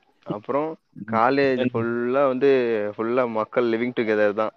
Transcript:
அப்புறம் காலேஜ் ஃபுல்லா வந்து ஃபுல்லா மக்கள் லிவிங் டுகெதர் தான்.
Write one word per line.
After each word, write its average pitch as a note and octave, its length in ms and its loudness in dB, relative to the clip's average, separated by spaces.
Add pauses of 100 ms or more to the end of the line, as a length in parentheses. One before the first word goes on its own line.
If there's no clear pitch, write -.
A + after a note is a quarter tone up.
(220)
அப்புறம் C3 540 -6 (300)
காலேஜ் B2+ 680 2
ஃபுல்லா A#2+ 520 0
வந்து C3 240 2 (480)
ஃபுல்லா A#2+ 320 0
மக்கள் A2 340 0
லிவிங் A#2 360 0
டுகெதர் G#2+ 320 2
தான். G#2+ 240 -2